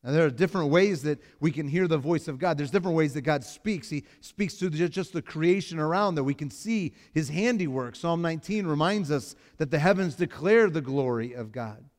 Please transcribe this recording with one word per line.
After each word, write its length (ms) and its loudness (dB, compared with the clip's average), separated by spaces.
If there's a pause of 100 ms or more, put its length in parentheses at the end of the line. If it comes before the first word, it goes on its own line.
Now, 80 -6
there 140 4
are 40 2
different 400 0
ways 340 4
that 160 -2 (200)
we 120 2
can 160 -4
hear 200 2
the 100 2
voice 300 -2
of 100 -8
God. 200 0
There's 120 -4
different 260 0
ways 200 2
that 60 -4
God 220 0
speaks. 460 -6
He 140 -6 (180)
speaks 340 -4
to 140 -2
ju-, 200 0
just 220 -6
the 100 -4
creation 580 0
around 360 0
that 80 0
we 120 0
can 160 -8
see 420 -4 (200)
his 160 0
handiwork. 640 0
Psalm 260 0
nineteen 460 -2
reminds 420 0
us 260 -4 (220)
that 140 -2
the 80 2
heavens 360 2
declare 540 4
the 120 -2
glory 520 -2
of 180 -10
God. 320 -10 (160)